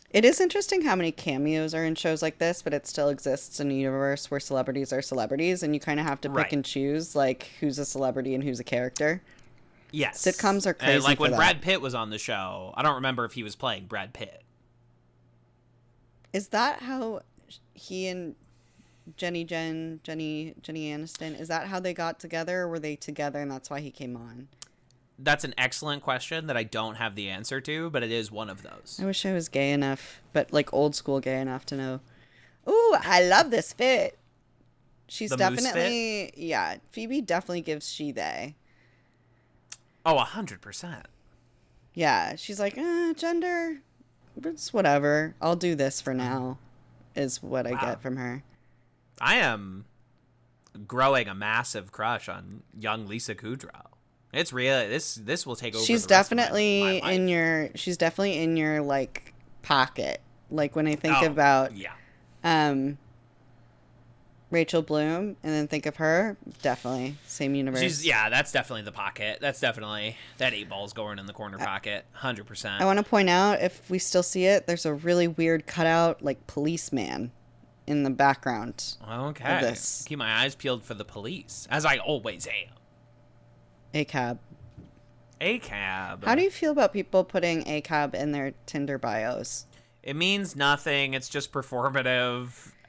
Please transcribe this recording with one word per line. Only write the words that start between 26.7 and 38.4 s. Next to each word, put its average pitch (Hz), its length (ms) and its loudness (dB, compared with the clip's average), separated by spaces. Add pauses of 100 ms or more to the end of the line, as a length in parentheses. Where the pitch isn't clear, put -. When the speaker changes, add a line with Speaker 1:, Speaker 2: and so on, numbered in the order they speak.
Speaker 2:
have 110 200 -4
the 101 140 -6
answer 113 320 -6
to, 160 280 -6
but 143 140 -2
it 113 80 -2
is 113 200 -2
one 107 180 -8
of 98 140 -14
those. - 380 -16
Speaker 1:
I 190 40 -2
wish 196 200 -2
I 190 60 0
was 170 160 0
gay 139 240 2
enough, 139 480 -2 (140)
but, 147 180 0
like, 147 220 2
old 147 220 4
school 139 260 -2
gay 131 180 -2
enough 131 280 -6
to 139 100 -8
know. 131 240 -6 (640)
Ooh, 453 320 6
I 180 240 8
love 208 280 8
this 214 200 0
fit. 247 460 2 (880)
She's - 220 -8
Speaker 2:
The 131 80 0
moose 131 220 4
fit? 247 40 2
Speaker 1:
definitely, 220 720 0
yeah, 107 420 -2 (140)
Phoebe 233 300 -4
definitely 175 400 -2
gives 156 280 -6
she, 147 220 -6
they. 87 440 -6 (1500)